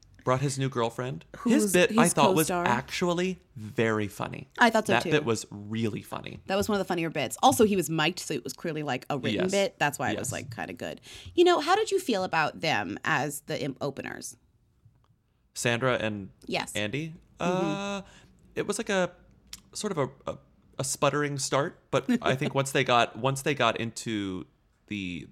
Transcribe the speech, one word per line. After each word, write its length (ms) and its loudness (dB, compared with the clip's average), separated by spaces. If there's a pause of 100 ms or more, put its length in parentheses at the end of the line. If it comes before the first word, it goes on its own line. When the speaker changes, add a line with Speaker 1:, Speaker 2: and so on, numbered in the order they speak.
(240)
Speaker 1:
brought 200 2
his 160 -2
new 100 0
girlfriend. 560 -4 (140)
Speaker 2:
Who's 260 4
Speaker 1:
His 80 2
bit, 260 4
I 60 8
Speaker 2:
his 80 4
Speaker 1:
thought, 240 6
was 100 4
Speaker 2:
co-star? 200 -2
Speaker 1:
actually 720 0 (160)
very 500 0
funny. 420 -10 (100)
Speaker 2:
I 120 6
thought 160 2
so, 60 0
Speaker 1:
That 100 4
Speaker 2:
too. 80 -4
Speaker 1:
bit 140 2
was 260 0
really 520 -4
funny. 440 -12
Speaker 2:
That 100 -2
was 120 0
one 100 2
of 0 -
the 60 -2
funnier 260 -2
bits. 320 -4
Also, 220 6
he 100 4
was 160 0
mic'd, 300 0
so 140 -6
it 100 -6
was 80 -8
clearly, 320 -6
like, 260 -4
a 80 -2
written 260 -2
Speaker 1:
Yes. 60 0
Speaker 2:
bit. 300 0
That's 180 0
why 120 -2
it 80 -2
was, 100 -6
Speaker 1:
Yes. 40 -4
Speaker 2:
like, 220 -8
kinda 200 -8
good. 260 -10 (340)
You 100 6
know, 160 6
how 140 2
did 160 0
you 80 0
feel 240 0
about 380 -2
them 440 0
as 420 -2
the 140 -6
im-, 200 -4
openers? 560 -8 (1160)
Speaker 1:
Sandra 400 0
and 340 -4 (180)
Speaker 2:
Yes. 280 -6
Speaker 1:
Andy? 400 -4 (260)
Speaker 2:
Mm-hmm. 260 0
Speaker 1:
Uh, 360 -4 (520)
it 120 -4
was, 120 -4
like, 120 -6
a 200 2 (600)
sort 200 -6
of 60 -2
a, 320 -4
a, 80 -10 (400)
a 60 -4
sputtering 540 0
start, 420 -2 (100)
but 140 2 (180)
I 120 4
think 200 -2
Speaker 2:
<laughs> 60 4
Speaker 1:
once 120 -2
they 120 4
got, 340 4
once 240 0
they 120 0
got 260 2
into 680 -4 (420)
the, 440 -6